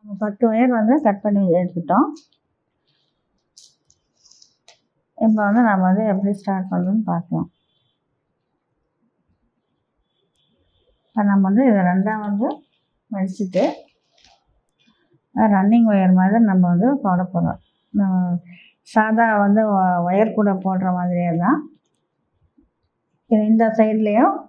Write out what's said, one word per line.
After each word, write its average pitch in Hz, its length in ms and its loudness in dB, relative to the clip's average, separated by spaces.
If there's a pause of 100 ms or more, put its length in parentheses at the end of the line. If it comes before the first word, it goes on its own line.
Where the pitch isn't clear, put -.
நம்ம 208 260 -10
பத்து 214 260 -2
ஒயர் 233 160 0
வந்து 240 340 0
கட் 202 200 0
பண்ணி 202 300 0
எடுத்துட்டோம். 175 560 0 (3000)
இப்ப 214 260 0
வந்து 214 180 2
நம்ம 202 200 0
வந்து 190 220 0
எப்படி 196 280 -2
start 190 380 -6
பண்றோம்னு 180 340 -2
பார்க்கலாம். 170 460 -6 (3500)
இப்ப 214 140 -4
நம்ம 196 260 2
வந்து 226 180 2
இதை 220 100 4
ரெண்டா 190 440 0
வந்து 208 440 -6 (460)
மடிச்சுட்டு, 196 600 -4 (1600)
ரன்னிங் 214 580 2
ஒயர் 190 220 4
மாதிரி 196 300 2
நம்ம 185 240 2
வந்து 202 280 0
போட 185 260 -2 (120)
போறோம். 170 240 -4 (320)
நம்ம 185 480 -2 (420)
சாதா 220 580 0
வந்து 208 340 2
ஒ-, 180 360 0
ஒயர் 214 260 0
கூட 202 180 0
போடுற 185 400 -4
மாதிரியே 175 440 -2
தான். 233 340 -2 (1600)
இது 214 180 0
இந்த 220 220 2
சைட்லயும் 220 680 0 (120)